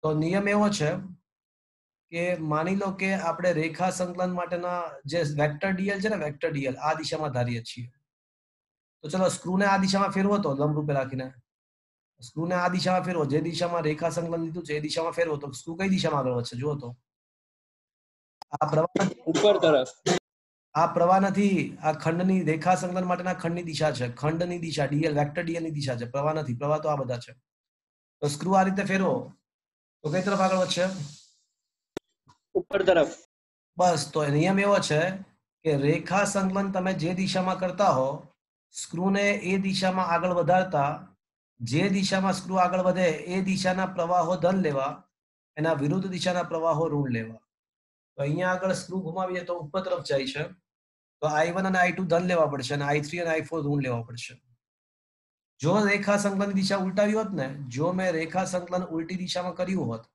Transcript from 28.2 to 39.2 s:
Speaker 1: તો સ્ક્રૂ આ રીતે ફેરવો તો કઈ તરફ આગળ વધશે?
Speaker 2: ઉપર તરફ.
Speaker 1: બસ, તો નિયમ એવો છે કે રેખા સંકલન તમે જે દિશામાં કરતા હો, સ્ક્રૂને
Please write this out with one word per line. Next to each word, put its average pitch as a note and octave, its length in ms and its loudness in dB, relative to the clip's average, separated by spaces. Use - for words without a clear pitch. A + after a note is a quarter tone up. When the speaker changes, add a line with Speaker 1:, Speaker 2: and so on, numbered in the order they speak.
Speaker 1:
તો D3 80 0
સ્ક્રૂ D#3+ 240 -2
આ F#3+ 100 6
રીતે F#3+ 220 0
ફેરવો - 480 0
તો D3+ 80 -4
કઈ F3+ 120 0
તરફ G3 180 0
આગળ F#3+ 160 4
વધશે? F3+ 320 0
Speaker 2:
ઉપર F#3+ 280 -2
તરફ. F3 320 4
Speaker 1:
બસ, F3 360 2
તો D3+ 140 0
નિયમ D#3+ 320 4
એવો G3+ 200 4
છે E3 340 2
કે D#3 140 8
રેખા E3 480 4
સંકલન G3 480 2
તમે F#3+ 200 2
જે E3 220 0
દિશામાં F#3 440 0
કરતા F#3 320 2
હો, C3+ 440 0
સ્ક્રૂને G3 580 0